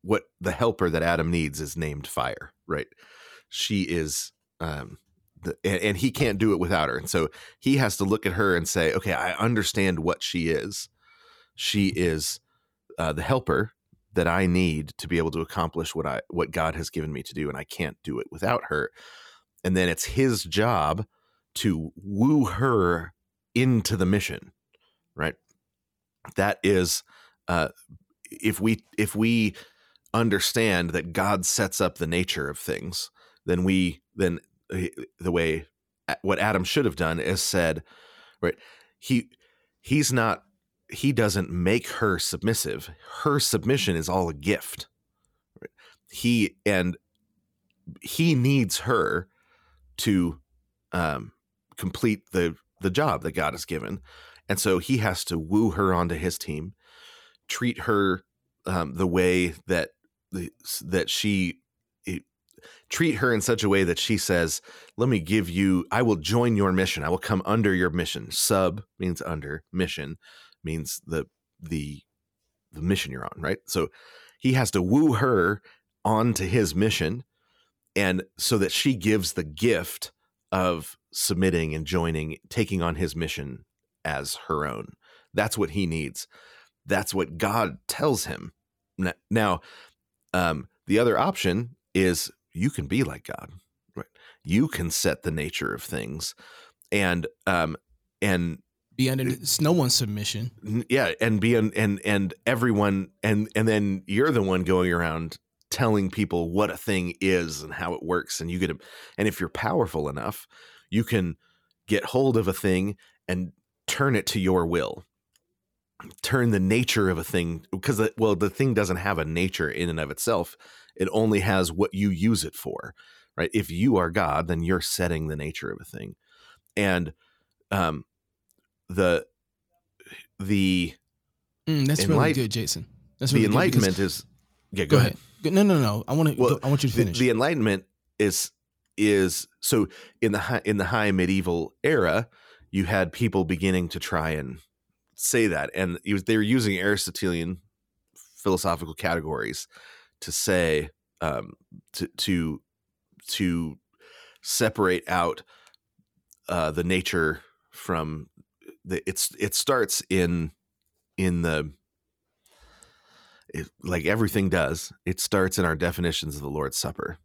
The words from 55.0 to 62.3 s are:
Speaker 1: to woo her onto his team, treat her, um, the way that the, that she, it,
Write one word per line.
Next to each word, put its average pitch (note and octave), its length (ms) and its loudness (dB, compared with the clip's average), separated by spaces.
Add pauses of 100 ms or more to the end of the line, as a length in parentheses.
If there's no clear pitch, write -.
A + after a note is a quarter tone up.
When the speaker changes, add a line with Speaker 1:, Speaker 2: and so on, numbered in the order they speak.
Speaker 1:
to E2+ 120 -4
woo G2 340 2
her F#2 220 2
onto F2 220 0
his E2+ 220 -4
team, D#2+ 360 -8 (760)
treat A#2+ 320 -4
her, G2+ 440 2 (420)
um, E2 300 -2
the F#2 100 2
way F2+ 480 2 (120)
that F2 240 0 (420)
the, F#2 180 -8 (340)
that F2 240 0
she, F#2+ 520 0 (440)
it, F3+ 180 -8 (680)